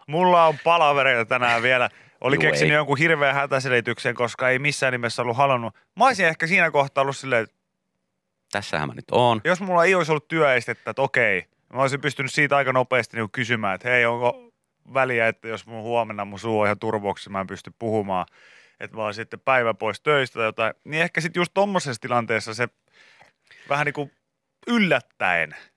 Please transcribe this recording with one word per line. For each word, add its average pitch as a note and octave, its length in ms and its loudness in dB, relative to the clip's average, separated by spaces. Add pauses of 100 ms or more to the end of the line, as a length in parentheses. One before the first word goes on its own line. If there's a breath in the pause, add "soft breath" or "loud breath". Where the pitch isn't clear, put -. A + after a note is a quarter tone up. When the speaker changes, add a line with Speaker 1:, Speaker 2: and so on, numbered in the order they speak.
Speaker 1:
mulla, E3+ 200 2
mulla E3+ 200 8
on D#3 160 2
palavereita C#3+ 640 4
tänään A#2+ 380 2
vielä. B2 260 2 (320 soft breath)
Oli C3+ 140 2
Speaker 2:
Juu, - 60 0
Speaker 1:
keksinyt D3 300 2
Speaker 2:
ei. D3 40 4
Speaker 1:
jonkun C#3+ 220 0
hirveän C#3+ 380 2
hätäselityksen, B2+ 800 0
koska A#2+ 340 -2
ei B2+ 100 2
missään C#3 320 -2
nimessä A#2+ 300 -4
ollut A#2+ 160 -2
halunnut. B2+ 380 0 (240 soft breath)
Mä A#3+ 60 6
olisin G3 200 2
ehkä D#3+ 220 0
siinä E3+ 240 2
kohtaa C#3+ 300 2
ollut C#3 160 -2
silleen, B2 260 0
että - 120 -12 (960)
Speaker 2:
Tässähän D#2+ 380 -4
mä - 60 -14
nyt - 160 -16
oon. A#2+ 320 2
Speaker 1:
jos F3 180 -2
mulla F3+ 240 2
ei F#3+ 100 4
olisi D#3+ 160 0
ollut D3 160 -2
työestettä, C3 640 0
että B2+ 100 -6
okei, A2 440 0 (280)
mä B2 80 -4
olisin C3+ 200 0
pystynyt C3+ 320 -4
siitä C#3+ 240 2
aika C3 160 0
nopeasti, B2+ 440 0
niinku, A2 140 -4
kysymään, A2 440 -2
että A#2+ 140 -8
hei, B2 160 4
onko A#2+ 460 -2 (420)
väliä, B2+ 340 0
että A2+ 200 -4
jos A2 200 -10
mun A2+ 160 -14
huomenna A2 420 -4
mun G2+ 140 -12
suu A2 200 -2
on G#2 80 2
ihan G#2 120 0
turvoksi, G2+ 500 -4
mä G2 120 -6
en F#2 60 -8
pysty F2+ 320 -14
puhumaan, G2+ 460 -4 (540 soft breath)
että A2 180 -14
mä A2 60 -6
oon G#2 100 -6
sitten A2 260 -12
päivä B2 340 2
pois G#2+ 280 -4
töistä C#3 380 0
tai A2+ 60 0
jotain, A2 280 -2 (100)
niin D#3 200 -4
ehkä E3 180 -2
sit E3 140 -6
just F3 180 -2
tommosessa F#3+ 480 -2
tilanteessa A2+ 520 -2
se A#2 140 -2 (1000 soft breath)
vähän, C#3+ 160 0
niinku, C#3+ 260 -6 (560)
yllättäen. A#2 840 0
Speaker 2:
Niin, D2+ 100 -18 (180)